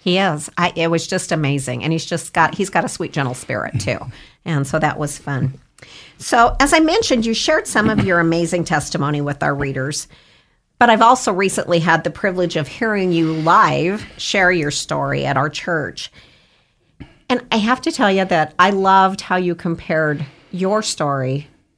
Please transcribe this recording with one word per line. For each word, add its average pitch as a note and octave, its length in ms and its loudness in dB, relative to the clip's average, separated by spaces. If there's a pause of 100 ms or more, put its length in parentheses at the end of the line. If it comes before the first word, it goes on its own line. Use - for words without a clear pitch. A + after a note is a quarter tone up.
He F3+ 180 0
is. E3+ 400 -2
I, F3+ 180 0
it E3 140 0
was E3 160 0
just - 260 -4
amazing. C3+ 520 -2
And D3+ 80 0
he's D#3+ 140 -2
just - 260 -6
got, D#3+ 240 2
he's F#3+ 140 -4
got E3+ 140 0
a E3+ 40 -4
sweet, - 240 -8
gentle C3+ 220 -2
spirit, - 460 -6
too. G2+ 180 -4 (460)
And C#3+ 220 -2
so D#3+ 140 -2
that D3+ 180 0
was D3 200 -6
fun. C3+ 360 -4 (640)
So, A#3+ 420 2
as C#4+ 120 4
I D#4+ 80 6
mentioned, D#4+ 460 2
you A3+ 80 0
shared - 320 0
some G#3+ 240 2
of G#3 140 2
your F3+ 160 2
amazing E3 440 0
testimony D3 560 -2
with C#3+ 220 -4
our D3 120 0
readers. C#3 540 -6 (680)
But A#3 120 6
I've A3 120 6
also A#3+ 300 4
recently F3+ 460 0
had E3 260 2
the E3+ 60 -2
privilege F3+ 460 -2
of D3+ 120 -2
hearing G3+ 440 -2
you E3 200 2
live E3 720 2 (140)
share F#3 340 0
your D#3 200 0
story C#3 520 -4
at C#3 120 -2
our D3 120 0
church. D3+ 600 -6 (1160)
And - 220 -2
I A3+ 60 0
have A3+ 260 0
to E4+ 100 -2
tell A#3 200 2
you F#3+ 140 2
that D#3+ 320 0
I F#3+ 120 6
loved F#3+ 520 4
how F3+ 140 -2
you F3 180 0
compared D#3+ 720 -2 (260)
your F#3+ 320 -2
story C#3 680 -4 (280)